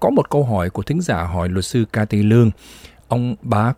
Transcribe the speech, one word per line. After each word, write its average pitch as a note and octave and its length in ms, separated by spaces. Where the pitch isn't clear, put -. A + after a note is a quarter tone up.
có - 100
một C4+ 200
câu C#3+ 140
hỏi F#2+ 260
của G2 120
thính D3+ 180
giả G2 220
hỏi F2 260
luật F#2 160
sư A#2 280
Kathy G#2+ 300
Lương. A2+ 280
Ông, B2 340
bà A#2+ 360